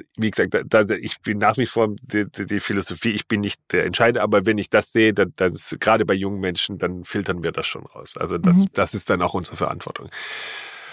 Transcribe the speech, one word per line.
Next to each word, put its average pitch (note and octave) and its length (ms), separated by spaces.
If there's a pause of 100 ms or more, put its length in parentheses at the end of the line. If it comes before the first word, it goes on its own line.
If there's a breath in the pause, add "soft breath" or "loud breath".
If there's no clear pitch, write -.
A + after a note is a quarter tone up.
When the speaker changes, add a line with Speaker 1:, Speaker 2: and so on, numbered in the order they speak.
(160)
Speaker 1:
wie A2 160
gesagt, F#2+ 220
da, A2 300
da, G#2 100
ich - 280
bin G#2 180
nach G#2+ 180
wie B2+ 80
vor A2 240 (120)
die, G#2 280
die, G2+ 160
die G2 140
Philosophie, G2 500
ich G#2 180
bin G#2 140
nicht G2+ 180 (120)
der F2 140
Entscheider, A#2 360
aber G#2 240
wenn G#2 140
ich F#2+ 100
das G#2+ 220
sehe, A2 200
dann, F#2+ 240
dann F#2 180
ist, - 260
gerade A2 260
bei G2+ 80
jungen G2 260
Menschen, F#2 380
dann F2+ 260
filtern F2+ 400
wir E2 80
das - 160
schon - 180
raus. - 320
Also F2+ 200
das, F2 200
Speaker 2:
Mhm. G2 160
Speaker 1:
das G2 200
ist - 160
dann F#2 120
auch F2 120
unsere F2+ 240
Verantwortung. - 520 (840 loud breath)